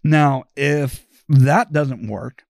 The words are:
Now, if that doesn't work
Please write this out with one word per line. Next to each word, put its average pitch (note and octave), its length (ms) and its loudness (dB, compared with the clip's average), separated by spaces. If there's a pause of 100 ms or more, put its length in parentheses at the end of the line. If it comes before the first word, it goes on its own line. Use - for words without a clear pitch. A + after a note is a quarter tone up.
Now, D3 420 2 (100)
if C#3+ 500 -4 (220)
that D3 460 2
doesn't C3+ 340 -4
work A2+ 420 -12